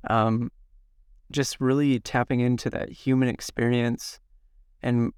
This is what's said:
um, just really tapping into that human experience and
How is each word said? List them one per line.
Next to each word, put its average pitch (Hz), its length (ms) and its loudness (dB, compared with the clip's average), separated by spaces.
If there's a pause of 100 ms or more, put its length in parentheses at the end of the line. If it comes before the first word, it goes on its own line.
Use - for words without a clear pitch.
um, 113 420 2 (800)
just - 280 -2
really 131 400 2
tapping 123 400 -2
into 123 300 0
that - 200 -6
human 131 380 0
experience 120 920 -2 (640)
and 120 360 0